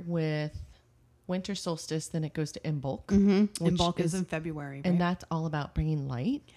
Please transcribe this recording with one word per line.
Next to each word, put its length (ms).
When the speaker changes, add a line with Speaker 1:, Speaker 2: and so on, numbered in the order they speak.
Speaker 1:
with 500
winter 280
solstice, 540
then 160
it 80
goes 200
to 80
Imbolc, 460
Speaker 2:
Mm-hmm. 580
Speaker 1:
which 100
Speaker 2:
Imbolc 260
is 140
Speaker 1:
is 60
Speaker 2:
in 40
February, 600
Speaker 1:
and 100
Speaker 2:
right? 40
Speaker 1:
that's 320
all 160
about 280
bringing 340
light 340